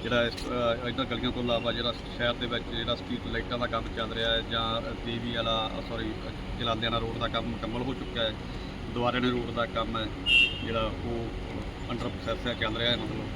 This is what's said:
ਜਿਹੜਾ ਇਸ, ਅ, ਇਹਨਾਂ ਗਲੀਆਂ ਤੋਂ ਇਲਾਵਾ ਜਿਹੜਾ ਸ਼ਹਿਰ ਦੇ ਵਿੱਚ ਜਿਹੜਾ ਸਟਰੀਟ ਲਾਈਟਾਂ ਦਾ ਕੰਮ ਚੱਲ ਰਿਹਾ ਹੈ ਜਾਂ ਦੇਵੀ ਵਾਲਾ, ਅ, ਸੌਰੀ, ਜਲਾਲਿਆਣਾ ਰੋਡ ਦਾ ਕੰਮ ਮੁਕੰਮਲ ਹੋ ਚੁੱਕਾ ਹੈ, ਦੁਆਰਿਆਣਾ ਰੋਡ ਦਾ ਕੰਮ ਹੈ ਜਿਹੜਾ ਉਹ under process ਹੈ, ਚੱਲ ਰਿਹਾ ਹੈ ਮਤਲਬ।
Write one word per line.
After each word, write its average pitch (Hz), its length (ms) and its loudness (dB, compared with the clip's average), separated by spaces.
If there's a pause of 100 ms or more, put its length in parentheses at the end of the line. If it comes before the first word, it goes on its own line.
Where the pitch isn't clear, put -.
ਜਿਹੜਾ 117 220 4
ਇਸ, 113 80 0
ਅ, 120 540 0
ਇਹਨਾਂ 123 180 0
ਗਲੀਆਂ 120 260 0
ਤੋਂ 123 120 0
ਇਲਾਵਾ 117 280 2
ਜਿਹੜਾ 117 200 0
ਸ਼ਹਿਰ 120 420 0
ਦੇ 120 140 -2
ਵਿੱਚ 113 160 0 (120)
ਜਿਹੜਾ 117 200 0
ਸਟਰੀਟ 120 320 -4
ਲਾਈਟਾਂ 113 320 -2
ਦਾ 120 80 2
ਕੰਮ 113 160 0 (140)
ਚੱਲ 110 160 -2
ਰਿਹਾ 113 180 2
ਹੈ 113 100 4
ਜਾਂ 113 400 0 (240)
ਦੇਵੀ 117 300 -2
ਵਾਲਾ, 113 440 2
ਅ, - 20 -4
ਸੌਰੀ, 113 300 -2 (480)
ਜਲਾਲਿਆਣਾ 117 380 2
ਰੋਡ 113 200 0
ਦਾ 117 100 0
ਕੰਮ 117 200 0
ਮੁਕੰਮਲ 113 340 -2
ਹੋ 127 120 0
ਚੁੱਕਾ 117 300 -2
ਹੈ, 110 100 0 (600)
ਦੁਆਰਿਆਣਾ 123 360 4
ਰੋਡ 120 220 0
ਦਾ 117 140 2
ਕੰਮ 113 320 0
ਹੈ 110 80 0 (600)
ਜਿਹੜਾ 113 260 2 (140)
ਉਹ 117 220 -2 (680)
under 117 120 -2
process 113 420 -2
ਹੈ, 120 60 0
ਚੱਲ 113 240 0
ਰਿਹਾ 117 140 4
ਹੈ 120 40 4
ਮਤਲਬ। 110 400 -2